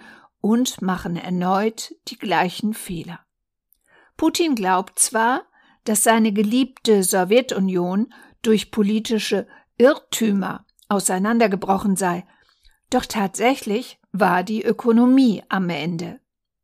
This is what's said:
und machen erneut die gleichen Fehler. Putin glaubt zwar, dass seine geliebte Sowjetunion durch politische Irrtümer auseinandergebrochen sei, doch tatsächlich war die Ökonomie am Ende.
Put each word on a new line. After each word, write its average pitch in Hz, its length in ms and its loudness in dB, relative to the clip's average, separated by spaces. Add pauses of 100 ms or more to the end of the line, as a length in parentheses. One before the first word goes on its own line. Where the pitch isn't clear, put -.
(420)
und 233 400 0
machen 180 340 -4
erneut 190 800 -4 (140)
die - 80 -16
gleichen 185 560 -2
Fehler. 170 480 -12 (960)
Putin 320 360 0
glaubt 185 460 -2
zwar, 233 440 0 (420)
dass 214 180 0
seine 226 300 4
geliebte 214 720 2
Sowjetunion 190 1080 0 (280)
durch 220 280 2
politische 214 760 -2 (300)
Irrtümer 226 880 0 (240)
auseinandergebrochen 196 1080 0
sei, 180 320 -4 (600)
doch 247 160 0
tatsächlich 220 920 -2 (140)
war 180 320 0
die 214 180 -4
Ökonomie 240 840 4
am 190 220 -2
Ende. 170 500 -6 (440)